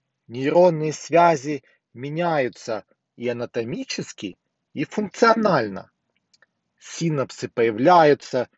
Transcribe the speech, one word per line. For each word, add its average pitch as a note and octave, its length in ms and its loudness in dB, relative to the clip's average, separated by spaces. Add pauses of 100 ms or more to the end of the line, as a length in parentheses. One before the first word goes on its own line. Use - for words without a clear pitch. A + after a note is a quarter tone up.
(280)
Нейронные D#3 640 2
связи D3+ 720 0 (300)
меняются C#3+ 880 -6 (320)
и A#2+ 140 -6
анатомически, A#2+ 1080 -8 (360)
и C3+ 100 -8
функционально. F#3+ 1080 0 (880)
Синапсы D3 680 -6
появляются C3+ 1120 2